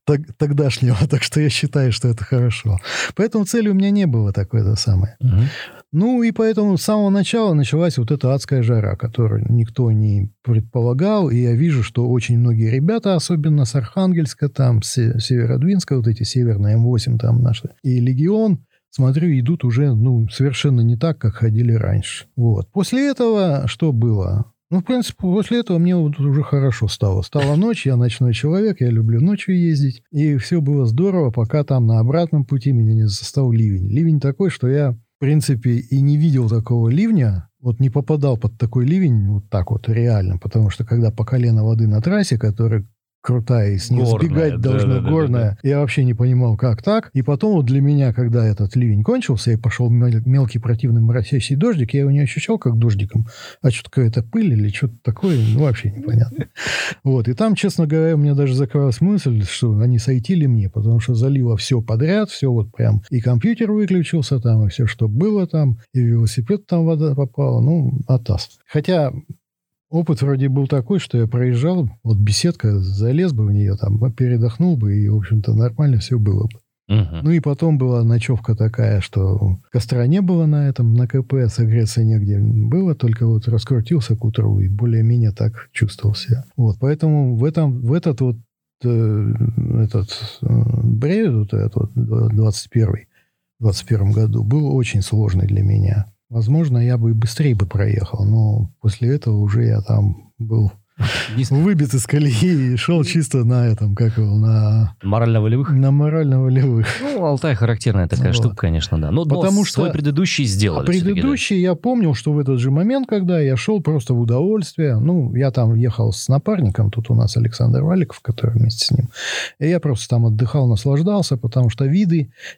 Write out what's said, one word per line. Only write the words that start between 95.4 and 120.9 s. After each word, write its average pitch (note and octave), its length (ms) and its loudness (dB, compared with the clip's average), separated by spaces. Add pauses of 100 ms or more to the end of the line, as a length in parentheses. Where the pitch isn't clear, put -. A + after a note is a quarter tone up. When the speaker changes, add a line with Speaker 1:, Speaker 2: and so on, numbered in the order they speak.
Speaker 1:
для G2 160 0
меня. G2 440 0 (220)
Возможно, B2 500 0
я B2 200 2
бы A2+ 120 2
и A2+ 40 2
быстрее A#2 400 0
бы G2+ 120 0
проехал, G2+ 580 -2
но G#2+ 560 0
после A2+ 340 -2
этого A#2 220 -2
уже G#2 300 0
я G#2+ 160 2
там G2+ 560 -2
был A2 340 0 (640)
Speaker 2:
Низ- B2+ 140 -2
Speaker 1:
выбит D3 440 2
из A#2+ 120 -2
колеи C#3+ 680 2
и B2 40 0
шел E3 280 0
чисто C#3 400 0
на A#2+ 220 2
этом, G#2 280 0
как A2+ 240 0
его, G#2 180 0
на G#2+ 640 2
Speaker 2:
Морально-волевых? A2+ 720 0
Speaker 1:
на C3+ 180 2
морально-волевых. C3 960 2 (160)
Speaker 2:
Ну, C4+ 220 -4
Алтай C#3+ 300 -2
характерная G#2+ 540 0
такая - 200 0
Speaker 1:
Вот. F2+ 80 0
Speaker 2:
штука, A2+ 200 0
конечно, D#2+ 440 -2
да. D2+ 100 -4
Но, D3+ 140 0
но D3 120 0
Speaker 1:
Потому F#3+ 280 2
Speaker 2:
свой E3 240 -2
Speaker 1:
что E3+ 40 -4
Speaker 2:
предыдущий D3 520 -2
сделали G2+ 440 0
Speaker 1:
а F3 40 2
Speaker 2:
все-таки, F3+ 160 0
да. G3+ 60 0
Speaker 1:
предыдущий G#3+ 460 0
я F3+ 140 0
помнил, A3+ 400 0
что D3+ 180 -4
в D3 60 0
этот C3+ 220 0
же C3 100 0
момент, A#3 380 0
когда F3+ 320 0
я C3+ 160 0
шел G#3+ 260 -2
просто C#3+ 320 -2
в A#2+ 60 0
удовольствие, C#3+ 800 0
ну, C#3+ 360 0
я C3 160 0
там A2+ 240 2
ехал A2+ 380 0
с - 160 -8
напарником, C3 600 0
тут A2+ 200 -8
у A#2 40 4
нас A2+ 220 2
Александр A#2 460 0
Валиков, E3 380 -2
который A2+ 380 -4
вместе A2+ 280 0
с - 40 -4
ним, - 180 0 (500)
и C#3+ 100 -2
я F3 120 0
просто C3+ 280 -4
там A#2 180 2
отдыхал, A#2+ 420 0
наслаждался, D3 680 0